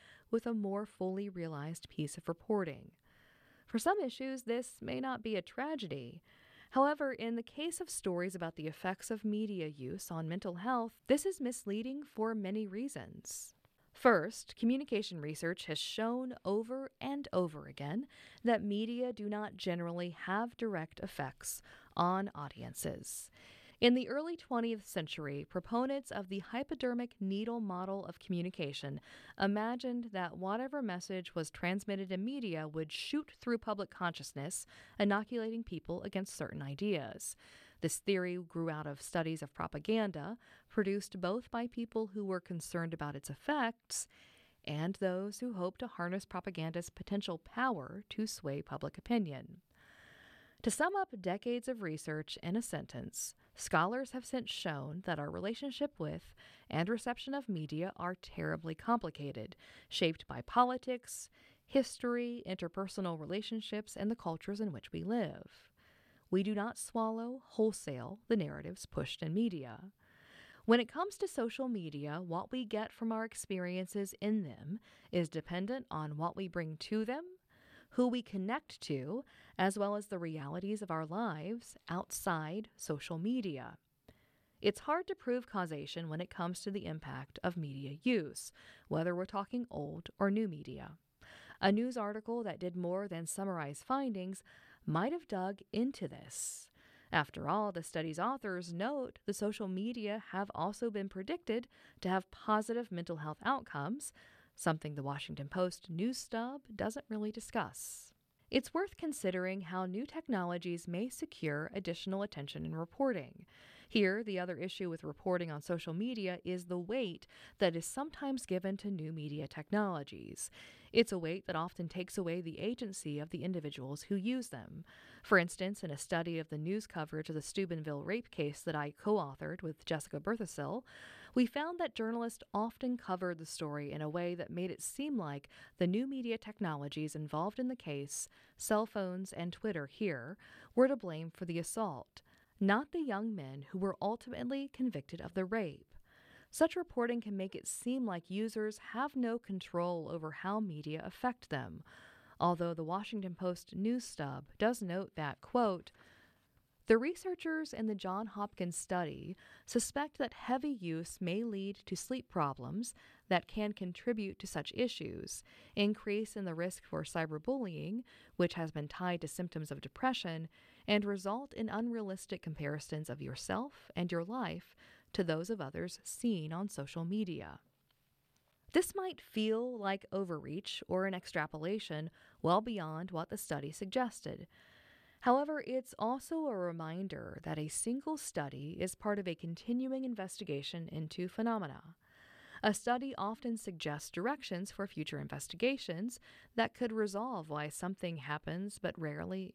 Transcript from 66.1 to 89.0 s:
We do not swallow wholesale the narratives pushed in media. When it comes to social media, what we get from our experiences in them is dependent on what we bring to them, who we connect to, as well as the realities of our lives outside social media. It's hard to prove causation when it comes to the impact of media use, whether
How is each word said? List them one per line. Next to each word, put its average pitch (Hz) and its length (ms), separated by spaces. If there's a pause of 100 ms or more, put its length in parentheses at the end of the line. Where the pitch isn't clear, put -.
We 190 120
do 208 120
not 202 240
swallow 226 640
wholesale 196 840
the 233 80
narratives 151 500
pushed - 360
in 160 120
media. 180 560 (760)
When 233 140
it 240 140
comes 370 260
to 403 80
social 254 420
media, 151 520
what 175 320
we 262 120
get 214 280
from 226 180
our 220 140
experiences 185 960
in 208 240
them 151 340 (320)
is 170 180
dependent 190 640
on 151 260
what 160 200
we 196 100
bring 165 300
to 220 280
them, 269 200 (680)
who 247 120
we 247 160
connect 202 600
to, 147 420 (340)
as 190 180
well 202 200
as 208 100
the 185 140
realities 170 600
of 185 120
our 160 120
lives 185 720 (120)
outside 175 880
social 160 420
media. 175 580 (880)
It's - 180
hard 330 280
to 381 80
prove 247 320
causation 165 600
when 156 120
it 180 100
comes 180 300
to 208 100
the 196 160
impact 139 560
of 175 140
media 139 480
use, 202 480 (340)
whether 165 300